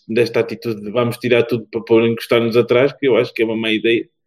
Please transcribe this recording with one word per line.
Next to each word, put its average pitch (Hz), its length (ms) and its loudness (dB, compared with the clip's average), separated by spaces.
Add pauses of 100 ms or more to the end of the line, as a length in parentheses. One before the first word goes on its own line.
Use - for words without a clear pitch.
desta 113 320 0
atitude 113 420 -6
de 104 80 -10
vamos 117 280 -2
tirar 117 260 2
tudo 117 260 -4
para 113 120 -6
pôr 117 240 4
encostar-nos 117 500 0
atrás, 123 360 2
que - 160 -6
eu 113 80 4
acho 120 160 0
que 120 100 -2
é - 20 2
uma 110 120 -4
má 113 140 -2
ideia. 110 380 0 (180)